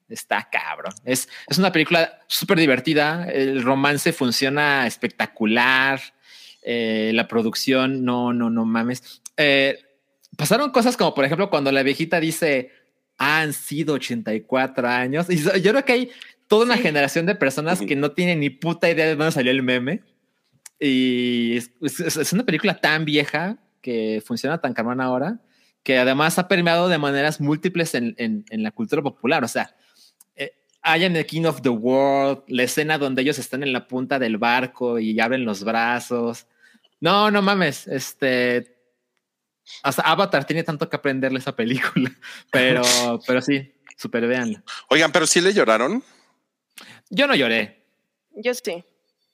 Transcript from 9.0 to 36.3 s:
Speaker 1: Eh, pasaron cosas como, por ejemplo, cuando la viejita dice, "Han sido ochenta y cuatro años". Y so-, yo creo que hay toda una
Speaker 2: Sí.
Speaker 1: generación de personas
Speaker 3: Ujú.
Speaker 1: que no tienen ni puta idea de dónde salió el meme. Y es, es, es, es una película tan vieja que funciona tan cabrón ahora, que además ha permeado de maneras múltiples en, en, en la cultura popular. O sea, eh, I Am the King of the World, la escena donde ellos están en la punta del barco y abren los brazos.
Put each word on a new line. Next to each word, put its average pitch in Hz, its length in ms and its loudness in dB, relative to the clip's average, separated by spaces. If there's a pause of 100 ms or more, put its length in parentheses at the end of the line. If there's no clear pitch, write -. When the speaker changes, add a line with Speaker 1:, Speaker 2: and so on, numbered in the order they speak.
Speaker 1:
Eh, 139 420 2 (560)
pasaron 240 360 0
cosas 240 260 2
como, 165 180 2
por 139 80 2
ejemplo, 165 260 0
cuando 143 220 0
la 135 100 4
viejita 156 380 0
dice, 151 520 0 (460)
"Han 151 360 0
sido 147 420 -4
ochenta 117 400 -4
y 110 60 -4
cuatro 131 480 -2
años". 127 400 -2
Y 180 80 0
so-, 160 180 0
yo 190 160 4
creo 269 140 0
que 254 80 2
hay 247 180 -2 (360)
toda 220 180 6
una 247 100 2
Speaker 2:
Sí. - 80 0
Speaker 1:
generación 151 420 0
de 202 100 0
personas 156 440 0
Speaker 3:
Ujú. 101 80 -4
Speaker 1:
que 147 80 0
no 143 160 0
tienen 175 300 0
ni 143 80 0
puta 165 400 -2
idea 160 160 2
de 156 100 2
dónde 156 160 0
salió 127 200 2
el 135 120 0
meme. 127 380 -2 (800)
Y 123 760 0
es, 120 140 -8 (100)
es, - 200 -4
es, 165 160 -4
es 151 160 -2
una 214 120 0
película 175 360 0
tan 156 240 2
vieja 151 520 -2 (240)
que 110 440 -2
funciona 135 340 -4
tan 127 140 -4
cabrón 120 280 -4
ahora, 131 380 -2 (440)
que 131 140 2
además 135 400 4
ha 180 120 -2
permeado 175 400 4
de 170 80 4
maneras 143 420 0
múltiples 160 560 -2
en, 117 220 -2
en, 110 320 -4
en 110 140 -6
la 107 80 -4
cultura 131 300 -4
popular. 143 420 -2
O 117 40 -2
sea, 117 260 -6 (600)
eh, 139 160 -10 (320)
I 165 220 2
Am 185 80 0
the 160 120 0
King 165 200 -4
of 156 160 -2
the 135 80 0
World, 135 800 0
la 127 160 -2
escena 151 340 -2
donde 135 240 -2
ellos 139 180 0
están 131 240 -8
en 139 100 -4
la 120 140 -6
punta 127 320 -4
del 110 180 0
barco 120 600 0
y 110 200 -2
abren 123 260 0
los 101 180 -4
brazos. 117 840 -2 (540)